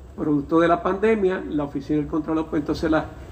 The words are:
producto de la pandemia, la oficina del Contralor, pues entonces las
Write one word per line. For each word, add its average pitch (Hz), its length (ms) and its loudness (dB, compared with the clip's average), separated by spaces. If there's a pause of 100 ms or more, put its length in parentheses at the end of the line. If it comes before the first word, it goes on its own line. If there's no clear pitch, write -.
(160)
producto 151 440 2
de 170 80 6
la - 160 2
pandemia, 202 680 2
la 147 140 0
oficina 143 340 -2
del 147 100 0
Contralor, 156 380 -2
pues 160 160 -2
entonces 156 300 0
las 156 140 2 (260)